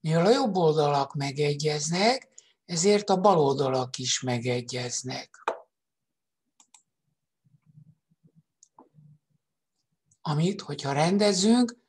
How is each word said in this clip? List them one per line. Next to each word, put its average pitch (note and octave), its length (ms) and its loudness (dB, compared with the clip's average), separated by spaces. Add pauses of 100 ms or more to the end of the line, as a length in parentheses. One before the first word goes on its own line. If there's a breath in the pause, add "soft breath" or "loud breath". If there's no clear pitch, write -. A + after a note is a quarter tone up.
Mivel E3 260 2
a G#3 40 6
jobb B3 260 2
oldalak D3 580 2
megegyeznek, D3+ 1120 -2 (360 soft breath)
ezért G3+ 460 0
a F#3 100 2
bal F#3 180 6
oldalak C3+ 600 0
is B2+ 220 -4
megegyeznek. B2 1080 -6 (4000)
Amit, D#3+ 400 -2
hogyha C#3+ 320 -6
rendezünk G3+ 840 2 (100)